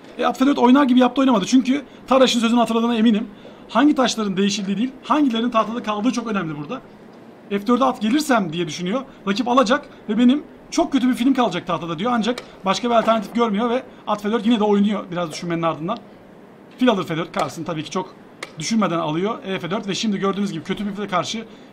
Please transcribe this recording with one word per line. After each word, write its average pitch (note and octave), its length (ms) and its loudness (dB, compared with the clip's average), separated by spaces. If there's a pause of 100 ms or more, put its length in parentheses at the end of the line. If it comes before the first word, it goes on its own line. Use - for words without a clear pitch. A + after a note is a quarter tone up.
(180)
e, B3 80 -2
at B3 140 -2
F C4 60 2
dört C#4+ 120 2
oynar B3+ 260 6
gibi B3 160 4
yaptı, B3+ 220 4
oynamadı. A#3+ 240 4
Çünkü B3+ 400 2 (220)
Taraş'ın B3+ 320 4
sözünü A#3 200 2
hatırladığına A#3 360 0
eminim. A3 320 4 (420)
Hangi C#4+ 260 4
taşların G#3+ 420 -2
değişildiği G3 400 -2
değil, B3+ 140 -2 (120)
hangilerinin B3 460 0
tahtada A3+ 340 -2
kaldığı G#3+ 280 -2
çok G#3+ 160 -4
önemli F3 300 -4
burada. D3+ 240 -10 (680)
F G3+ 180 -6
dörde A#3+ 180 2
at B3+ 160 -2
gelirsem A3 520 0
diye E3+ 140 -4
düşünüyor. F3+ 340 -6 (260)
Rakip G3+ 200 -2
alacak B3+ 380 2 (240)
ve G#3 80 -2
benim B3 260 4 (280)
çok D#4+ 200 0
kötü B3 180 2
bir B3 60 2
film A#3+ 180 2
kalacak F3+ 340 -2
tahtada E3 320 -4
diyor. A#3 160 -2
Ancak A#3 280 -2 (220)
başka F#3+ 240 -2
bir A#3 60 2
alternatif A3 400 2
görmüyor A#3 340 2
ve B3 140 -2 (240)
at - 140 -2
F G#3 100 -2
dört A3 140 0
yine A#3 140 4
de G3+ 40 2
oynuyor G#3 480 2
biraz E3+ 200 -4
düşünmenin E3+ 300 -4
ardından. E3 360 -2 (800)
Fil B3+ 120 2
alır G3 140 2
F D#3 140 -6
dört. - 200 -6
Carlsen D#3+ 260 -4
tabii D#3 200 -8
ki - 80 -16
çok - 240 -6 (440)
düşünmeden E3+ 400 0
alıyor. E3+ 440 -4
E F#3+ 160 -6
F E3 120 -8
dört G3 160 -6
ve F#3+ 80 -4
şimdi G#3 220 -2
gördüğünüz F#3+ 340 -2
gibi D#3+ 120 -8
kötü G3 240 -6
bir G3+ 40 -6
file G3 160 -8
karşı G3 380 -4 (280)